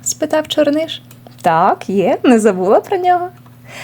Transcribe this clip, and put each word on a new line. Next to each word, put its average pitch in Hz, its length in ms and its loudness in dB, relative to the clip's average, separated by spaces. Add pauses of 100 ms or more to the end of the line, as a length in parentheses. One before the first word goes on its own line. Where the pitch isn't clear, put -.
спитав 311 440 -4
Чорниш. 302 540 -2 (400)
«Так, 180 480 0
є, 202 340 0
не 240 160 4
забула 202 400 2
про 415 180 -4
нього». 359 300 0 (560)